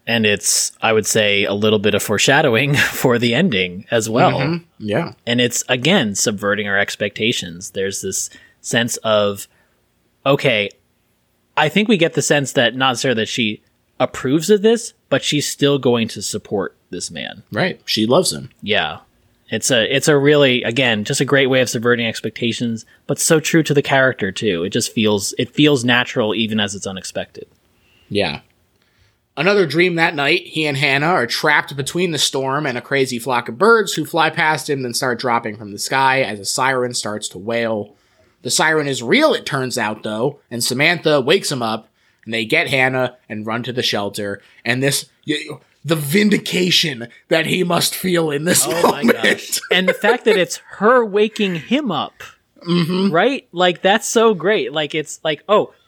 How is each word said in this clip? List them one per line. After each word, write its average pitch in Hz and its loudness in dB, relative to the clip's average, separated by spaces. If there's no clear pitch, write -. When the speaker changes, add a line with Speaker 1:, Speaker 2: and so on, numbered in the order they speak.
Speaker 1:
and 113 2
it's, - 0
I 110 2
would 107 2
say, 101 2
a 101 -2
little 107 2
bit 101 2
of 98 0
foreshadowing 139 2
<laughs> - -
for 120 0
the 117 0
ending 98 0
as 110 0
well. 131 2
Speaker 2:
Mm-hmm. 165 -4
Yeah. 110 -4
Speaker 1:
And 120 0
it's, 120 -2
again, 127 0
subverting 104 -2
our 98 -2
expectations. 101 -4
There's 98 -6
this - -6
sense 120 -2
of, 104 0
okay, 127 2
I 156 4
think 208 0
we 214 4
get 160 2
the 143 0
sense 143 0
that 120 2
not 131 2
necessarily 120 0
that 98 -2
she 107 -2
approves 139 0
of 208 6
this, 226 0
but 139 0
she's 143 -2
still 143 2
going 120 2
to 110 -12
support 101 -6
this 90 -10
man. 82 -10
Speaker 2:
Right. 156 -2
She - 0
loves 135 2
him. 69 -10
Speaker 1:
Yeah. 87 -2
It's - -4
a, 120 2
it's 139 2
a 147 6
really, 139 4
again, 113 0
just 139 -2
a 143 0
great 131 2
way 131 4
of 123 0
subverting 117 0
expectations, 113 -4
but 143 -2
so 160 2
true 156 2
to 147 -2
the 143 4
character 131 0
too. 92 -2
It 101 -4
just - -2
feels, 104 0
it 123 -6
feels 147 4
natural 120 0
even 110 0
as 101 -2
it's 95 -12
unexpected. 95 -10
Speaker 2:
Yeah. 92 -2
Another 190 2
dream 170 2
that 165 0
night, 143 0
he 156 -2
and 143 -2
Hannah 139 2
are 165 2
trapped 151 0
between 170 -2
the 151 -2
storm 135 -2
and 123 -4
a 120 -6
crazy 127 -2
flock 120 -2
of 113 -8
birds 214 4
who 160 -4
fly 160 0
past 156 0
him, 139 -2
then 120 -6
start 123 -2
dropping 117 -2
from 107 -14
the 101 -12
sky 135 2
as 107 -4
a 95 -14
siren 127 0
starts 107 -6
to - -16
wail. 110 -4
The 127 -8
siren 156 2
is 127 -4
real, 233 4
it - -4
turns 131 -4
out, 110 -4
though, 113 -4
and 120 -6
Samantha 151 2
wakes 156 0
him 131 -4
up, 113 -4
and 113 -8
they 113 -2
get 147 0
Hannah 131 0
and 107 -8
run 113 -4
to 123 -8
the 123 -2
shelter. 101 -4
And 123 0
this, 139 0
you, 147 -6
the 160 0
vindication 160 0
that 160 2
he 160 0
must 170 0
feel 170 0
in 143 -2
this 175 2
Speaker 1:
Oh - -2
my - 2
Speaker 2:
moment. - 4
Speaker 1:
gosh. - -2
And 185 4
the 175 2
fact 220 0
that 214 4
it's 175 -2
her 233 4
waking 208 0
him 226 -2
up. 127 -4
Speaker 2:
Mm-hmm. 175 0
Speaker 1:
Right? 233 0
Like, 180 0
that's 202 2
so 226 4
great. 160 -2
Like, 151 -4
it's 151 -6
like, 156 -4
"Oh, 196 2